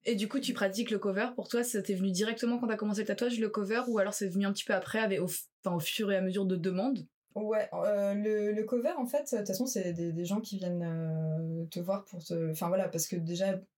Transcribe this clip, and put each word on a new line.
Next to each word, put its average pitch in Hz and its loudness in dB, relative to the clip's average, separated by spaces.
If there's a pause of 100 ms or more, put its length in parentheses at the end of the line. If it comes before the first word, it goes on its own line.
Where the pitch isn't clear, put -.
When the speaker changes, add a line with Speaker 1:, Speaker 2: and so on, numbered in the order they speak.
Speaker 1:
Et 226 2
du 208 -2
coup, 277 -2
tu 254 -2
pratiques 208 0
le 208 0
cover. 202 0
Pour - -6
toi, 240 2
ça 226 0
t'est 196 -2
venu 190 2
directement 226 0
quand 240 -2
t'as 220 0
commencé 208 0
le 214 -2
tatouage, 240 0
le 214 2
cover, 214 0
ou 220 2
alors 196 4
c'est 202 0
venu 196 2
un 196 2
petit - -4
peu 208 2
après, 190 0
avec, 202 2
au 151 0
f-, - -6 (180)
enfin, 180 0
au 170 2
fur 202 0
et 190 4
à 185 4
mesure 190 2
de 185 2
demandes ? 185 0 (280)
Speaker 2:
Ouais, 214 0
euh, 202 2
le, 208 2
le 214 0
cover, 247 2
en 247 0
fait, 285 0
de 226 2
toute 208 -2
façon, - 0
c'est 180 0
des, 170 -2
des 170 -2
gens 202 0
qui 196 -6
viennent, 175 -2
euh, 160 -2
te 175 -6
voir 196 -2
pour 170 -12
te, 165 -2
enfin, 165 -2
voilà, 185 2
parce 170 -2
que 180 -4
déjà 175 0 (240)